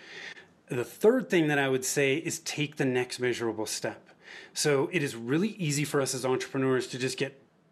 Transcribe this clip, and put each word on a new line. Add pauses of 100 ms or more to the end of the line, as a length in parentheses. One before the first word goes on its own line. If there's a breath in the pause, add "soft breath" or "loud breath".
(680 loud breath)
The
third
thing
that
I
would
say
is
take
the
next
measurable
step. (440 loud breath)
So
it
is
really
easy
for
us
as
entrepreneurs
to
just
get (320)